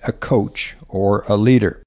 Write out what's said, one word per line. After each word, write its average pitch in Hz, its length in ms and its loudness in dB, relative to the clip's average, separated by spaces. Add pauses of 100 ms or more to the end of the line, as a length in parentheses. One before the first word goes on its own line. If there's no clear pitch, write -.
a - 80 -6
coach - 640 -4 (120)
or 98 400 0
a 104 80 0
leader. 110 520 2